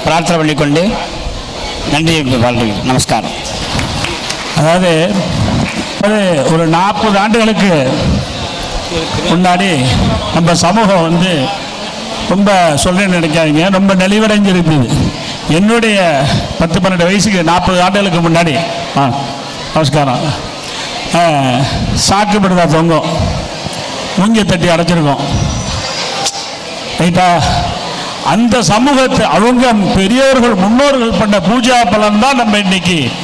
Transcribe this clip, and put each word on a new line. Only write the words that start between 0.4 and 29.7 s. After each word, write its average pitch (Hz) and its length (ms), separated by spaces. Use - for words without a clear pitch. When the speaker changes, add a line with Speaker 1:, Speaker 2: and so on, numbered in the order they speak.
Speaker 1:
நன்றி, 156 320
வாழ்த்துக்கள், 120 600
நமஸ்காரம். 127 460
Speaker 2:
அதாவது, 170 580
அது 196 420
ஒரு 165 140
நாற்பது 196 520
ஆண்டுகளுக்கு 196 760
முன்னாடி 180 560
நம்ம 170 220
சமூகம் 190 460
வந்து 175 440
ரொம்ப 202 220
சொல்றேன்னு 185 360
நினைக்காதீங்க, 160 520
ரொம்ப 196 240
நலிவடைஞ்சிருந்தது. 185 960
என்னுடைய 196 720
பத்து, 165 200
பன்னெண்டு 185 240
வயசுக்கு 185 400
நாற்பது 180 380
ஆண்டுகளுக்கு 185 480
முன்னாடி, 165 300
ஆ, 139 120
நமஸ்காரம், 139 460
ஆ, 175 40
சாக்கு 196 340
படுதா 180 240
தொங்கும், 160 380
மூஞ்ச 208 280
தட்டி 175 220
அடைச்சிருக்கோம். 160 720
ரைட்டா? 175 420
அந்த 226 360
சமூகத்தை 254 640
அவங்க 233 480